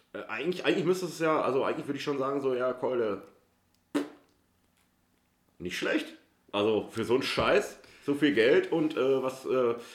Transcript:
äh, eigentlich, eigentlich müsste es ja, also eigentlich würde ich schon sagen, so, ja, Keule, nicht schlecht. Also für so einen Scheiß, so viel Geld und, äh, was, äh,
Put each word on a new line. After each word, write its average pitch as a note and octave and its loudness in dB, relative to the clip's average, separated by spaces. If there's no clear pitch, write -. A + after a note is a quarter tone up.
äh, G2+ -10
eigentlich, D3 -4
eigentlich E3+ 2
müsste F#3 0
es D#3 -10
ja, D#3 2
also B2+ 0
eigentlich D3+ -2
würde C#3 -6
ich - -8
schon C#3+ -2
sagen, C3+ -2
so, C3+ 0
ja, B2+ 0
Keule, A#2 -2
nicht F2 -8
schlecht. - 0
Also G#2 2
für A2 -4
so A2+ 2
einen C3 2
Scheiß, C3 0
so C#3+ 0
viel C#3+ 4
Geld B2 4
und, D#3 0
äh, C3 2
was, C3 -6
äh, B2 2